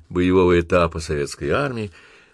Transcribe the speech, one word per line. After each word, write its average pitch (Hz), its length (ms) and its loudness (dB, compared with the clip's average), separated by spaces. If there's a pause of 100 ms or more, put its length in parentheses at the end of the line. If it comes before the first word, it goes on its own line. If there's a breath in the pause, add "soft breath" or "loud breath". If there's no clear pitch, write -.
боевого 90 500 4
этапа 85 400 0
советской 73 520 -6
армии, 117 400 -4 (420 soft breath)